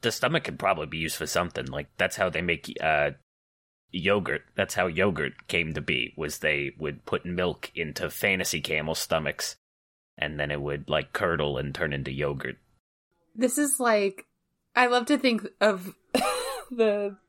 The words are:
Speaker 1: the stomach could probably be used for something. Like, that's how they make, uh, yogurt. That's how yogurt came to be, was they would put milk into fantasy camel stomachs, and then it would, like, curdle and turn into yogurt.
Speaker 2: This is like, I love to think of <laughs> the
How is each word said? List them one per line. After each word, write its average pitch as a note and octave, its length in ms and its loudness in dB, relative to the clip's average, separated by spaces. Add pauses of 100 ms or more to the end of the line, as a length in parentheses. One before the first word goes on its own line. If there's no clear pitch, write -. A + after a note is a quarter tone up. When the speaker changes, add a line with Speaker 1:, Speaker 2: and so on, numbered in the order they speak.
Speaker 1:
the A#2 100 2
stomach D3 320 0
could - 140 -8
probably E2+ 280 2
be D2+ 120 -6
used D#2+ 180 -4
for D#2 100 -6
something. E2 400 0
Like, C#2 300 -6
that's F#2+ 200 2
how F#2+ 140 2
they D#2+ 120 -2
make, F2 380 -2
uh, D2 300 4 (800)
yogurt. F#2+ 520 0 (120)
That's G2 200 0
how F#2 120 2
yogurt D#2+ 640 0
came D#2+ 260 0
to D#2 60 -2
be, C2 360 -2
was D2+ 220 -4
they D2 400 0
would D2+ 260 -6
put - 220 -4
milk F2 480 -2
into E2 360 -4
fantasy F#2 500 0
camel D#2 340 -2
stomachs, - 640 -2 (600)
and D2+ 220 -4
then D2 140 -2
it D2 80 -2
would, C#2+ 280 -4
like, D2+ 240 0
curdle D2+ 460 0
and C#2+ 160 -4
turn D#2 180 -2
into C2+ 200 -4
yogurt. C#2 460 -4 (760)
Speaker 2:
This A#3+ 240 0
is C#4+ 220 0
like, G#3 460 2 (500)
I B3 100 6
love B3 200 2
to C#4+ 120 4
think A#3 300 2 (120)
of G3 320 2 (120)
<laughs> B4+ 680 -2
the G#3 460 2 (120)